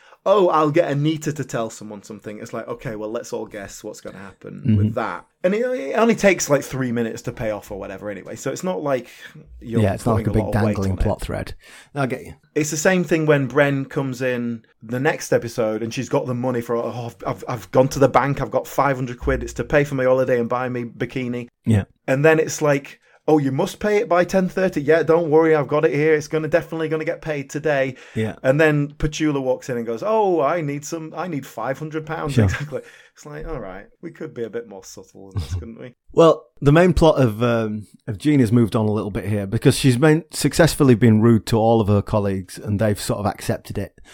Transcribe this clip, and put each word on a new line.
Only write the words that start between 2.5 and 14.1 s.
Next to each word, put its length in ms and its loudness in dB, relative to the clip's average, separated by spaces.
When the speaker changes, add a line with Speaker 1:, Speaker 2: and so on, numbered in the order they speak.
Speaker 1:
like, 160 -10
okay, 280 -10
well, 140 -8
let's 220 -10
all 140 -8
guess 360 -14
what's 200 -14
gonna 160 -16
happen 480 -18
Speaker 2:
Mm-hmm. 100 4
Speaker 1:
with 200 2
that. 280 -6
And 100 0
it, 100 0
it 300 -6
only 200 4
takes, 360 2
like, 120 2
three 300 -4
minutes 300 -4
to 100 -8
pay 200 -6
off 180 -10
or 80 -10
whatever 320 -10
anyway, 260 -12
so 160 -8
it's 100 -10
not 200 -4
like 260 -2
you're 200 -2
Speaker 2:
Yeah, 140 4
it's 100 -8
not 120 2
like 100 0
a 40 0
Speaker 1:
putting 160 2
Speaker 2:
big 80 -2
Speaker 1:
a 40 2
lot 20 0
of 60 2
weight 100 0
Speaker 2:
dangling 160 0
Speaker 1:
on 60 -2
it. 40 2
Speaker 2:
plot 200 0
thread. 320 -8
I 120 -2
get 200 -6
you. 80 -18
Speaker 1:
It's 160 -2
the 60 -4
same 260 2
thing 220 0
when 240 2
Bren 400 0
comes 320 -6